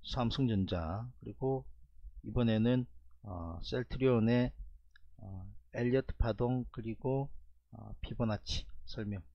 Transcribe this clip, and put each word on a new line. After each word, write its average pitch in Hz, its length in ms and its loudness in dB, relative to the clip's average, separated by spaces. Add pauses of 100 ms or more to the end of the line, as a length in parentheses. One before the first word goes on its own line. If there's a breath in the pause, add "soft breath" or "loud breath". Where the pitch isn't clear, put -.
삼성전자, 107 1040 2 (120)
그리고 131 440 -4 (580)
이번에는, 117 640 4 (360)
어, 87 400 -8
셀트리온의, 123 920 4 (640)
어, 95 340 -12 (220)
엘리어트 123 420 2
파동, 120 540 2
그리고, 131 580 -2 (440)
어, 107 280 -14
피보나치 - 640 -2 (200)
설명 104 340 -4 (140)